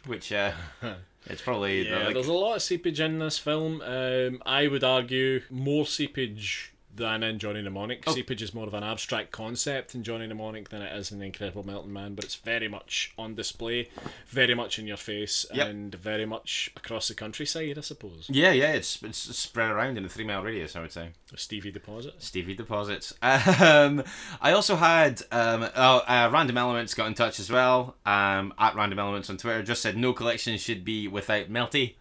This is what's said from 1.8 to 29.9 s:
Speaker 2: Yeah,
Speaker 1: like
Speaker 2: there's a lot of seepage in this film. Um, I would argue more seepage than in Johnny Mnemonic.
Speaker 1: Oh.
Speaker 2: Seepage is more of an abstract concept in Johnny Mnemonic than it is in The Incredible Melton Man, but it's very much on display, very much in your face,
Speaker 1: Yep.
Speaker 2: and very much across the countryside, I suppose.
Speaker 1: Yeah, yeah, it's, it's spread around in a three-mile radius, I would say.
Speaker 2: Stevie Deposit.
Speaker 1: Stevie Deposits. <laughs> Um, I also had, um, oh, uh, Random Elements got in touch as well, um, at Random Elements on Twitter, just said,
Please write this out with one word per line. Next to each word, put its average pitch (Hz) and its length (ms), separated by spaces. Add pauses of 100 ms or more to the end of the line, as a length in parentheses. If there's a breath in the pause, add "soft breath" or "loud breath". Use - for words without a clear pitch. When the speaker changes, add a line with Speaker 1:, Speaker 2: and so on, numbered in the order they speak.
Speaker 2:
Yeah, 107 180
Speaker 1:
like 107 100
Speaker 2:
there's 127 120
a 165 60
lot 208 220
of 202 60
seepage 170 380
in 160 200
this 156 180
film. 156 440
Um, 127 640
I 139 220
would 139 160
argue 131 640
more 139 360
seepage 117 880 (220)
than 110 280
in 110 160
Johnny 104 220
Mnemonic. 101 460
Speaker 1:
Oh. 160 60
Speaker 2:
Seepage 120 280
is 107 120
more 110 140
of 101 60
an 104 100
abstract 110 480
concept 120 640
in 120 80
Johnny 113 240
Mnemonic 110 400
than 107 140
it 98 160
is 101 160
in 101 60
The 98 80
Incredible 98 380
Melton 98 280
Man, 101 200
but 101 120
it's - 100
very 113 320
much - 500
on 113 180
display, 117 540 (380 loud breath)
very 123 260
much 120 260
in 110 80
your 101 100
face, - 560
Speaker 1:
Yep. 131 140
Speaker 2:
and 104 280
very 107 300
much - 500
across - 320
the 110 60
countryside, 143 640
I 151 40
suppose. 85 460
Speaker 1:
Yeah, 151 240
yeah, 147 220
it's, - 280
it's 113 180
spread - 520
around 113 260
in 98 60
a 92 60
three-mile 107 340
radius, 101 320
I 87 60
would 82 100
say. 85 200 (260)
Speaker 2:
Stevie 101 340
Deposit. 107 460
Speaker 1:
Stevie 92 380
Deposits. 104 600
<laughs> - 60
Um, 143 800 (380 loud breath)
I 143 100
also 202 240
had, 160 460 (100)
um, 117 460
oh, 127 220
uh, 120 340
Random 123 240
Elements 120 380
got 110 120
in 110 60
touch 113 260
as 92 100
well, 127 460 (100)
um, 98 540
at 110 160
Random 101 240
Elements 101 300
on 98 80
Twitter, 113 260
just 117 180
said, 101 140